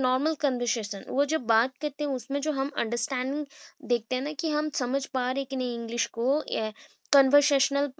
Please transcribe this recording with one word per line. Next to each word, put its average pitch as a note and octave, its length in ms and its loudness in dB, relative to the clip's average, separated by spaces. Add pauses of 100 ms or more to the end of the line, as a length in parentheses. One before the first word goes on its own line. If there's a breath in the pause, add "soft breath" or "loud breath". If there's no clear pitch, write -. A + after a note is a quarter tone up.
normal C4+ 440 2
conversation, A#3+ 640 -2
वो C4+ 160 2
जब C#4+ 160 0
बात A3+ 380 2
करते D4 260 -2
हैं D4 60 0
उसमें C4+ 300 -2
जो D4+ 120 0
हम C4+ 240 0
अंडरस्टैंडिंग B3+ 680 -2 (360 loud breath)
देखते A#3+ 320 0
हैं B3+ 80 -2
ना D4 100 -4
कि D#4 180 -4
हम D4+ 200 0
समझ C4 360 -2
पा B3+ 260 -2
रहे C4+ 120 -2
कि C4+ 120 -6
नहीं B3+ 180 -2
इंग्लिश A#3 320 -4
को, B3+ 320 2
अ, A3 320 -2 (420 loud breath)
कन्वर्सेशनल, C#4 880 2